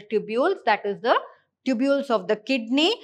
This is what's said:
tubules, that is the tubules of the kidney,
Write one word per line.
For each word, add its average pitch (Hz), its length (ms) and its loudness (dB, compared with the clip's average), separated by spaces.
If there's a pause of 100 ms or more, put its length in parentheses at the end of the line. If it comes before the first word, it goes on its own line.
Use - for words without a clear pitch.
(120)
tubules, 226 540 0
that 208 180 2
is 196 160 -6
the 262 180 2 (480)
tubules 277 440 0
of 196 180 0
the 214 80 0
kidney, 262 680 0